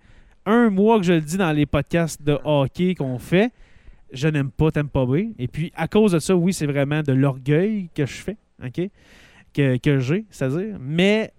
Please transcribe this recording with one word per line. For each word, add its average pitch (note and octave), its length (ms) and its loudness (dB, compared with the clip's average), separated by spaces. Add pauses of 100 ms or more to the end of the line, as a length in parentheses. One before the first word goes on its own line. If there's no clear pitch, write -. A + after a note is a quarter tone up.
(440)
un A#3 240 4
mois G#3 300 4
que F#3 60 0
je F3+ 100 4
le D#3+ 80 4
dis D#3 160 -6
dans F3+ 140 2
les D3 140 2
podcasts D#3 560 -2
de D3 220 0
hockey D3+ 500 0
qu'on C3 240 -6
fait. G3 320 2 (600)
Je C3+ 160 -2
n'aime C#3 220 -2
pas D#3 200 2
Tampa C#3+ 360 -2
Bay. E3+ 320 -2
Et B2 100 -6
puis, D3+ 260 -8
à D#3+ 140 -6
cause G#3+ 240 4
de E3 60 2
ça, F#3+ 180 0
oui, F3 160 2
c'est D#3 140 -4
vraiment C#3+ 360 0
de C#3 100 0
l'orgueil C#3+ 840 0
que D3 120 -2
je - 80 -8
fais, - 220 -10 (280)
OK ? D#3+ 240 -6 (640)
Que, C3 240 2
que C#3+ 200 2
j'ai, D#3+ 320 -2
c'est-à-dire. F3 480 -6
Mais, F3+ 600 0